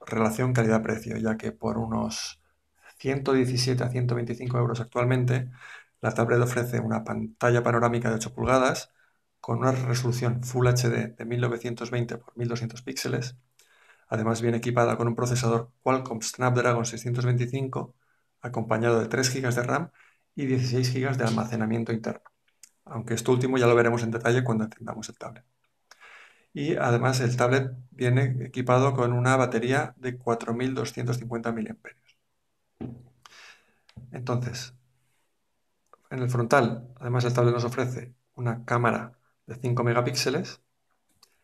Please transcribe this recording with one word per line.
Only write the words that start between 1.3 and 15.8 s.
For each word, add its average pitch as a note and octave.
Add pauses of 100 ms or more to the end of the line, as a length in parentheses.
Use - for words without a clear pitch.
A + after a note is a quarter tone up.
que A2+
por A2+
unos A2+ (560)
ciento C3+
diecisiete B2
a B2
ciento B2
veinticinco A#2+
euros A#2+
actualmente, B2 (500)
la A#2
tablet B2
ofrece A#2+
una A2
pantalla A2+
panorámica A#2
de A2
ocho A2+
pulgadas C3 (500)
con A#2
una B2+
resolución B2
Full B2+
H B2
D A2+
de -
mil A#2+
novecientos A#2
veinte A#2+
por -
mil A#2+
doscientos A2+
píxeles. B2+ (720)
Además A2+
viene A#2
equipada A#2
con A#2
un A2+
procesador A#2+ (100)